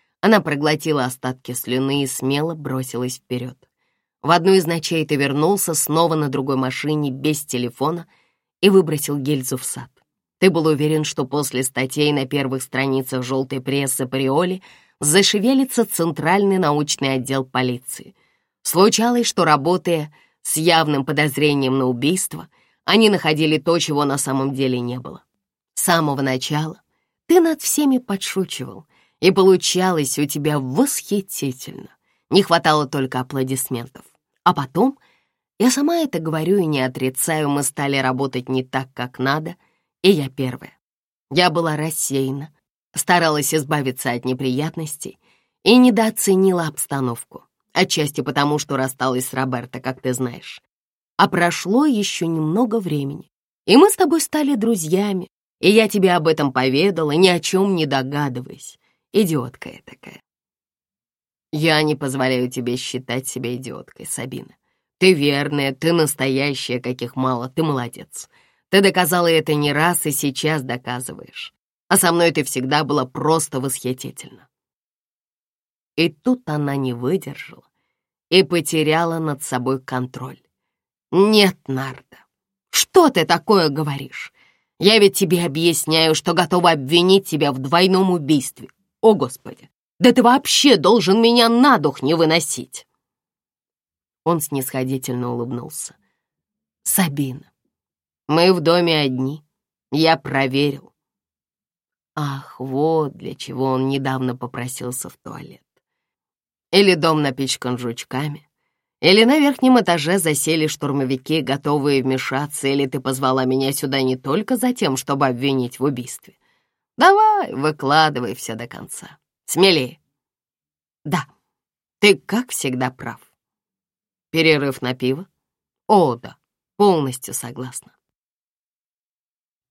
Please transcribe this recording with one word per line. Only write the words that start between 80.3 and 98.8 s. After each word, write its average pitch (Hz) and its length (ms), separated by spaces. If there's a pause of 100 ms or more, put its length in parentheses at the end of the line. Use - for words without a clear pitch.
"Нет, 202 440 (120)
Нарда, 131 580 (460)
что - 380
ты 165 160
такое 170 440
говоришь? 139 640 (460)
Я 208 180
ведь 202 180
тебе 175 300
объясняю, 160 720
что 170 180
готова 175 380
обвинить 170 560
тебя 147 240
в 127 80
двойном 185 500
убийстве. 151 600 (320)
О, 226 120
Господи, - 560 (300)
да 170 120
ты - 120
вообще 254 540
должен 190 440
меня 233 280
на 240 280
дух 147 240
не 147 140
выносить!" 160 720 (1400)
Он 165 160
снисходительно 131 920
улыбнулся. 120 640 (880)
"Сабина, 143 680 (760)
мы 170 240
в 175 100
доме 165 380